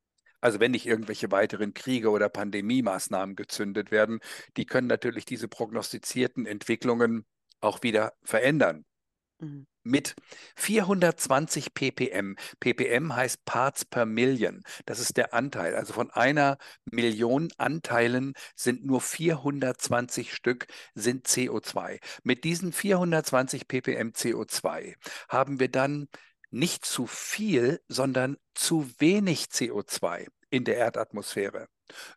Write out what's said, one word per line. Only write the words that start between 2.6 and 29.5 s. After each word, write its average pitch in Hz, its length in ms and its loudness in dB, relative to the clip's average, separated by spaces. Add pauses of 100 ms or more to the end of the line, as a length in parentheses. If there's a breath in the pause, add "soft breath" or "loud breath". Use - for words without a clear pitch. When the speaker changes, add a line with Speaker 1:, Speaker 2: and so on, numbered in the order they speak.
Speaker 1:
gezündet 101 560 -6
werden, 107 280 4 (380 loud breath)
die 107 80 -2
können 127 220 0
natürlich 117 380 0
diese 113 220 -8
prognostizierten 113 1000 -4
Entwicklungen 117 800 0 (340)
auch - 240 -2
wieder 110 300 2 (100)
verändern. 113 600 4 (540)
Speaker 2:
Mhm. 143 300 -14 (160)
Speaker 1:
Mit 135 320 0 (400 loud breath)
vierhundertzwanzig 175 1200 2
ppm, 101 640 -2 (220 loud breath)
ppm 127 560 2
heißt 123 300 -2
Parts 127 400 0
per 117 220 0
Million, 110 560 2 (240 loud breath)
das 117 120 -6
ist - 180 -4
der - 180 2
Anteil, 113 400 -2
also 104 180 -6
von 120 160 -4
einer 139 480 4 (280 loud breath)
Million 117 720 2
Anteilen 127 760 0 (220 loud breath)
sind 127 280 -2
nur 131 180 2
vierhundertzwanzig 135 1300 -2
Stück 123 320 -2 (300 loud breath)
sind 123 320 0
C 127 220 2
O 110 100 -4
zwei. - 400 -8 (240 loud breath)
Mit 123 200 0
diesen 170 300 -2
vierhundertzwanzig 160 920 2
ppm 123 480 -2
C 117 180 0
O 110 120 -4
zwei - 500 -4 (340 loud breath)
haben 135 300 2
wir 127 100 2
dann 139 380 0 (460 loud breath)
nicht 139 320 -2
zu 123 220 -4
viel, 165 800 0
sondern 131 500 0 (160)
zu 156 340 2 (120)
wenig 185 500 2
C - 220 -2